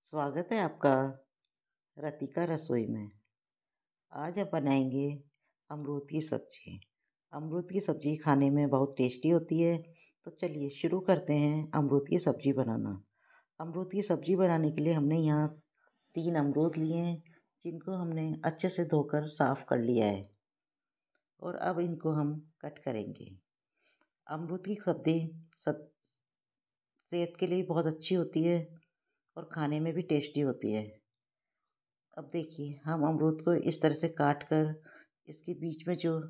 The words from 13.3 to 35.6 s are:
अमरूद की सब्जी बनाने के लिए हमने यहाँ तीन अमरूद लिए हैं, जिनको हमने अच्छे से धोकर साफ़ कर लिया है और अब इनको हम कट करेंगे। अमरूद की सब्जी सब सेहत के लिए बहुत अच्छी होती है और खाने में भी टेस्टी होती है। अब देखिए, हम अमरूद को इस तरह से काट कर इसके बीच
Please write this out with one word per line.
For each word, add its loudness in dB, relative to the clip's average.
अमरूद -6
की -2
सब्जी 2
बनाने 4
के -2
लिए 4
हमने 4
यहाँ 4
तीन 0
अमरूद 2
लिए 0
हैं, 0
जिनको -8
हमने -2
अच्छे 0
से -2
धोकर 2
साफ़ 0
कर 2
लिया 4
है -2
और -6
अब 0
इनको 0
हम 0
कट -12
करेंगे। -6
अमरूद -8
की -4
सब्जी 2
सब -4
सेहत -2
के 0
लिए 0
बहुत 0
अच्छी 0
होती 2
है 4
और -12
खाने -2
में 0
भी -2
टेस्टी 0
होती 0
है। 0
अब -12
देखिए, -6
हम 0
अमरूद 2
को 4
इस 0
तरह 6
से -2
काट 2
कर 2
इसके -12
बीच -8